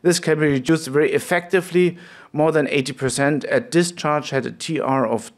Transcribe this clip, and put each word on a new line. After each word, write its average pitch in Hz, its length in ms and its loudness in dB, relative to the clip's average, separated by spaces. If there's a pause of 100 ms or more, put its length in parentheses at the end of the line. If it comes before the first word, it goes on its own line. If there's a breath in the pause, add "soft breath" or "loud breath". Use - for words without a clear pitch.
This 170 180 2
can 156 180 0
be 151 80 2
reduced 147 400 2
very 139 260 2
effectively. 175 840 0 (340 loud breath)
More 151 200 2
than 151 160 2
eighty 135 240 -2
percent 139 540 0
at 123 260 -2
discharge 160 580 0
had 131 160 -2
a 117 60 -8
T 160 260 -6
R 131 280 0
of 110 320 -4